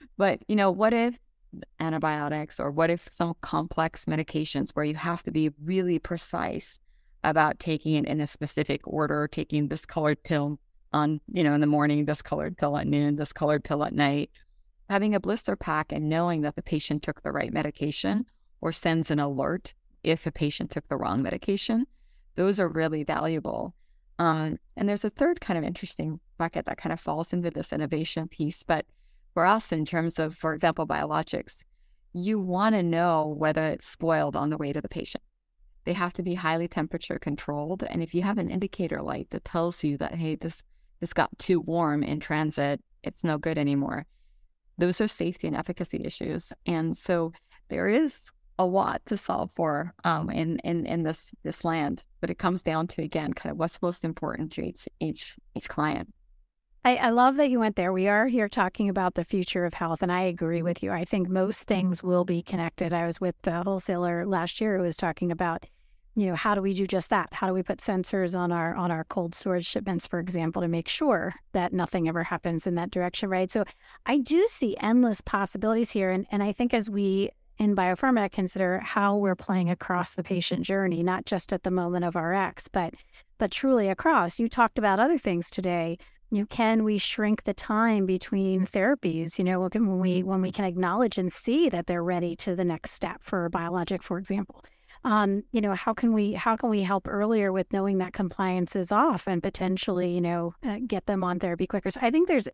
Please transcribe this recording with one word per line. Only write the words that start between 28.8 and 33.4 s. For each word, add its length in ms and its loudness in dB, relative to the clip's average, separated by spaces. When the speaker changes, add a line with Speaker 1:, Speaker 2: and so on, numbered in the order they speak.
Speaker 1:
for 120 4
us, 260 4
in 140 0
terms 320 -2
of, 180 -2
for 180 -2
example, 340 2
biologics, 680 -4
you 260 0
wanna 420 2
know 560 2
whether 280 2